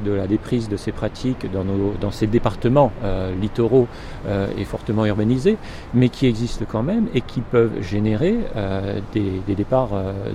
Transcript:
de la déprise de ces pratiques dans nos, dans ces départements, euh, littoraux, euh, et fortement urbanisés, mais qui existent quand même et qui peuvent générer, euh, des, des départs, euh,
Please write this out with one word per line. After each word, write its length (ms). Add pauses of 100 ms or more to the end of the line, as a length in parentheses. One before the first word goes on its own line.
de 80
la 160
déprise 400
de 100
ces 140
pratiques 600
dans 120
nos, 380
dans 100
ces 160
départements, 640 (120)
euh, 360
littoraux, 480 (400)
euh, 200 (100)
et 80
fortement 400
urbanisés, 520 (360)
mais 160
qui 180
existent 420
quand 140
même 300
et 80
qui 180
peuvent 420
générer, 540 (220)
euh, 420 (140)
des, 340
des 80
départs, 380
euh, 180 (240)